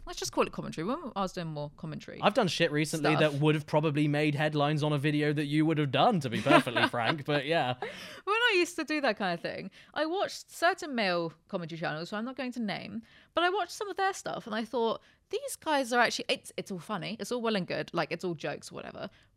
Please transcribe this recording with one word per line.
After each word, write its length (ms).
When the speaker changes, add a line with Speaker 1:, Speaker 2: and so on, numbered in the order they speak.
Speaker 1:
let's 140
just 120
call 140
it 60
commentary. 340
When 120
I 60
was 120
doing 140
more 300
commentary 440
Speaker 2:
I've 140
done 120
shit 240
recently 440
Speaker 1:
stuff. 160
Speaker 2:
that 100
would 140
have 100
probably 420
made 280
headlines 480
on 100
a 60
video 340
that 120
you 200
would 140
have 120
done, 280
to 100
be 120
perfectly 460
Speaker 1:
<laughs> 20
Speaker 2:
frank, 360
but 220
yeah. 320
Speaker 1:
When 100
I 220
used 180
to 80
do 180
that 160
kind 160
of 80
thing, 300
I 100
watched 460
certain 420
male 400
commentary 320
channels, 300
so 80
I'm 80
not 120
going 160
to 80
name, 400
but 100
I 60
watched 220
some 180
of 80
their 160
stuff 320
and 100
I 80
thought, 380
"These 240
guys 360
are 80
actually," 300
it's, 260
it's 160
all 80
funny, 400
it's 120
all 100
well 140
and 100
good, 280
like, 180
it's 120
all 120
jokes 360
or 40
whatever. 340